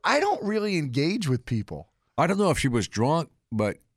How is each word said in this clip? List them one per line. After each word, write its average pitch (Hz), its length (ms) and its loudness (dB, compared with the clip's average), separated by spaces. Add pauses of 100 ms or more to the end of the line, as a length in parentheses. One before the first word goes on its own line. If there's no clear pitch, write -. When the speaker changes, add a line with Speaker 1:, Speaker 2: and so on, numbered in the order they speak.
Speaker 1:
I 247 160 4
don't 392 240 0
really 208 340 0
engage 151 500 0
with 127 180 0
people. 98 440 -6 (280)
Speaker 2:
I 151 100 2
don't 190 100 0
know 202 140 2
if - 80 0
she - 100 0
was 120 180 0
drunk, 143 420 0 (220)
but 107 260 -2 (200)